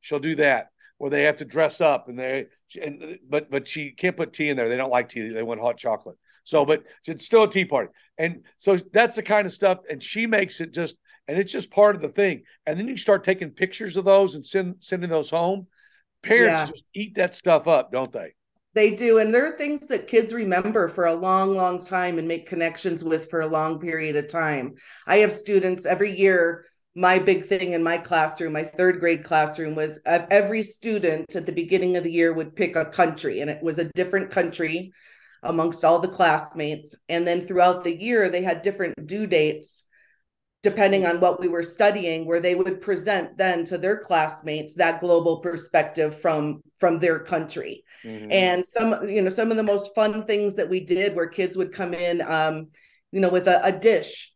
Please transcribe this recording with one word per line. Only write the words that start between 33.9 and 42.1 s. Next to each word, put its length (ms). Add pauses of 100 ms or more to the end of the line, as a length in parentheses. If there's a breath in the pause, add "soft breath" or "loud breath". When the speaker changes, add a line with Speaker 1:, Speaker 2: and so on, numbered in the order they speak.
Speaker 2:
different 380
country 600 (520 soft breath)
amongst 420
all 140
the 80
classmates. 880 (120)
And 200
then 180
throughout 380
the 120
year, 340
they 120
had 220
different 420
due 220
dates, 600 (760)
depending 420
on 140
what 200
we 80
were 140
studying, 640